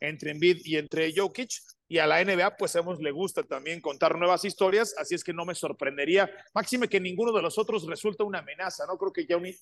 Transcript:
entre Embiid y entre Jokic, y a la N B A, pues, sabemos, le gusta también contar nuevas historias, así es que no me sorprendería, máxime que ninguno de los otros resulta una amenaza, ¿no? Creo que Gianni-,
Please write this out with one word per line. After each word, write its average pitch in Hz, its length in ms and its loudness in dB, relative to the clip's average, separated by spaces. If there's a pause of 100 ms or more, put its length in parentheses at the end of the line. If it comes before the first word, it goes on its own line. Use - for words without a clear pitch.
entre 151 320 -6
Embiid 165 320 4
y 156 120 -2
entre 156 380 0
Jokic, 196 380 -2 (380)
y 165 80 0
a 156 80 4
la 160 140 6
N 190 160 2
B 175 60 4
A, 202 120 2
pues, 185 180 -2
sabemos, 170 280 -2
le 151 100 -2
gusta 170 340 -2
también 151 360 -6
contar 160 380 2
nuevas 175 260 4
historias, 202 540 2
así 156 160 -4
es 165 100 -4
que 175 80 -6
no 170 140 -8
me 175 80 -4
sorprendería, 143 760 0 (220)
máxime 240 340 0
que 196 140 2
ninguno 185 320 0
de 208 80 4
los 160 160 -2
otros 214 300 0
resulta 196 380 -2
una 190 160 -4
amenaza, 151 460 -8
¿no? 175 120 -4
Creo 196 120 -2
que 165 160 -4
Gianni-, 175 360 -2